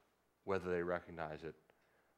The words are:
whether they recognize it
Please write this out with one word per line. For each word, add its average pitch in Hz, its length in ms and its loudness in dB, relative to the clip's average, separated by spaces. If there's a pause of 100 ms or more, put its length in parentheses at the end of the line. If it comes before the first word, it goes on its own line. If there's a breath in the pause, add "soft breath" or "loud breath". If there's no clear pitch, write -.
(460)
whether 92 260 2
they 87 100 4
recognize 82 600 -2
it 78 120 -8 (640)